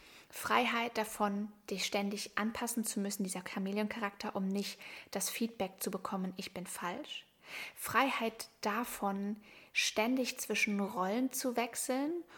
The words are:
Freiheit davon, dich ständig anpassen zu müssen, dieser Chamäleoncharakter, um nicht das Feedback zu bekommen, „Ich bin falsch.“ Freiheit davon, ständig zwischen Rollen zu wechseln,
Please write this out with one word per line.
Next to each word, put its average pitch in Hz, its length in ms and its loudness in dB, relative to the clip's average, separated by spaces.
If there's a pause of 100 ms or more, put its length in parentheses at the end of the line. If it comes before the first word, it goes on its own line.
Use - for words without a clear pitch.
(280)
Freiheit 233 680 2
davon, 208 520 0 (200)
dich 190 160 -2
ständig 202 500 0
anpassen 226 480 0
zu - 160 -2
müssen, 202 240 0
dieser 185 180 -4
Chamäleoncharakter, 208 960 -2
um 190 100 0
nicht 196 320 -2 (320)
das - 200 0
Feedback 226 520 -2
zu 202 80 0
bekommen, 185 460 -2
„Ich - 160 -8
bin 180 140 -6
falsch.“ - 580 -6 (500)
Freiheit 233 760 2 (100)
davon, 202 760 0 (360)
ständig 240 640 2
zwischen 208 420 2
Rollen 202 520 2
zu 247 240 0
wechseln, 254 560 0 (260)